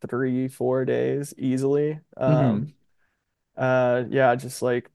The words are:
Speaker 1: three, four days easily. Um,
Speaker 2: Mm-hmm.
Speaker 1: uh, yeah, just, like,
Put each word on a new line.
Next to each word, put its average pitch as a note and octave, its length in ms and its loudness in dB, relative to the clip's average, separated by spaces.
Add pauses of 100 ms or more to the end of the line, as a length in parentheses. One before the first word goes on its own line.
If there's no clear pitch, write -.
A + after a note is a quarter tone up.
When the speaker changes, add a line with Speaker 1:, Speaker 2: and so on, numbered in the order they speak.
Speaker 1:
three, C3 400 -2
four C3 360 -2
days C3 540 -2
easily. C#3 640 0 (160)
Um, C3+ 500 2
Speaker 2:
Mm-hmm. - 120 -20 (760)
Speaker 1:
uh, B2+ 540 2
yeah, C3 260 4
just, B2+ 260 -10
like, B2 320 -2